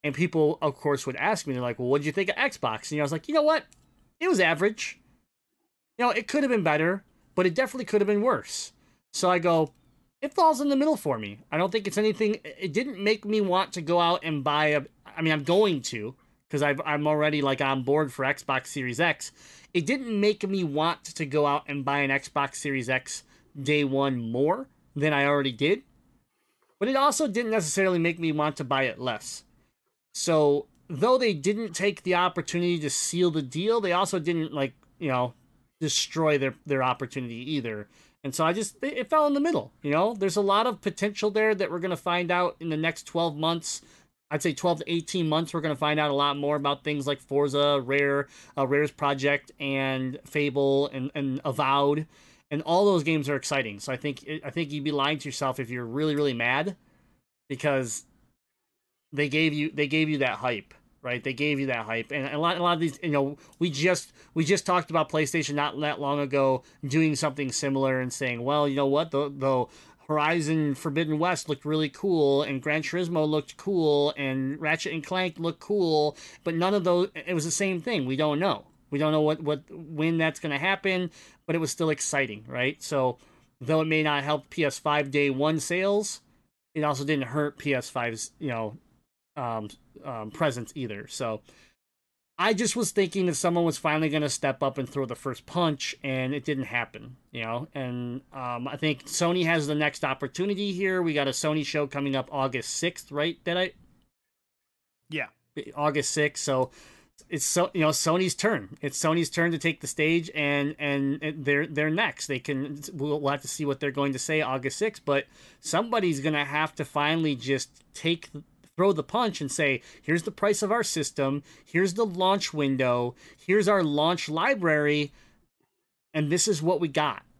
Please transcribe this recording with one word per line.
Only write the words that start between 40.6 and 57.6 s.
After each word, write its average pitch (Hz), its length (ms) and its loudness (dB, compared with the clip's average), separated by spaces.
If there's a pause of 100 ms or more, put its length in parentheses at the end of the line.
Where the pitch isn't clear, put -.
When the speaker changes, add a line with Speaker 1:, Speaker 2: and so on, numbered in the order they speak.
Speaker 1:
of 233 120 -4
potential 202 520 -2
there 220 200 4
that 196 160 0
we're 175 120 -4
gonna 180 160 -2
find 175 340 -2
out 180 300 2
in 165 80 -6
the 156 80 -2
next 165 320 -2
twelve 165 280 0
months. 165 460 -2 (480)
I'd 151 100 -2
say 170 140 0
twelve 170 240 0
to - 120 -8
eighteen 170 380 -2
months, 160 240 0
we're 165 100 -2
gonna 151 120 0
find 151 240 0
out 151 140 2
a - 20 0
lot 143 220 2
more 143 180 0
about 143 300 -2
things 147 240 -2
like 143 120 -2
Forza, 143 600 2
Rare, 139 460 2 (280)
uh, 135 120 0
Rare's 143 240 2
project, 143 640 0
and 135 680 -4
Fable, 139 680 2
and, 135 240 -6
and 139 280 -2
Avowed, 143 640 2 (460)
and 147 100 -4
all 170 220 4
those 185 180 4
games 147 260 0
are 143 80 0
exciting. 117 440 -2
So 135 120 -6
I 127 40 -4
think, 139 280 -6 (200)
I 139 60 -8
think 160 200 -4
you'd 147 140 -6
be 147 80 -2
lying 143 260 0
to 143 100 -10
yourself 131 300 -4
if 120 120 -6
you're 123 140 -6
really, 143 300 -2
really 143 200 0
mad, 135 420 0 (720)
because 135 560 -2 (1080)